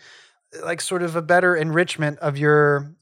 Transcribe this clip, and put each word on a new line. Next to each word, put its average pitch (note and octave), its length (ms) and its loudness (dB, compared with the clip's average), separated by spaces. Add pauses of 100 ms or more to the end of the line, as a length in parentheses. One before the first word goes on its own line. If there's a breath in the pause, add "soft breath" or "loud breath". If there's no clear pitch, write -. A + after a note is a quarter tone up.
(640 soft breath)
like, E3 180 -6
sort F3+ 220 -4
of E3 140 -4
a E3+ 40 -4
better F3+ 360 4
enrichment D#3 600 -2
of D3+ 180 -4
your D3 640 2